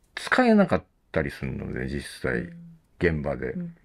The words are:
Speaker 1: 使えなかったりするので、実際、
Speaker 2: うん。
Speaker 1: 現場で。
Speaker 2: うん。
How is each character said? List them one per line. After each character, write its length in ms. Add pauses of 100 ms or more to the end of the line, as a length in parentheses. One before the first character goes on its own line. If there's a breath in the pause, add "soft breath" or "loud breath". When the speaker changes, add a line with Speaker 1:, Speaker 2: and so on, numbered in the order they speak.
(160)
Speaker 1:
使 300
え 80
な 140
か 100
っ 60 (280)
た 100
り 100
す 120
る 80
の 220
で、 160
実 320
際、 140
Speaker 2:
う 80
ん。 100 (460)
Speaker 1:
現 260
場 100
で。 120
Speaker 2:
う 120
ん。 260